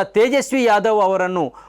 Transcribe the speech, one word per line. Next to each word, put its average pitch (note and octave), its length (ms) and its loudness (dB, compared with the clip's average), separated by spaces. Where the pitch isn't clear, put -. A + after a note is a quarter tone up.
ತೇಜಸ್ವಿ B3+ 600 0
ಯಾದವ್ G#3+ 380 2
ಅವರನ್ನು F#3 520 -2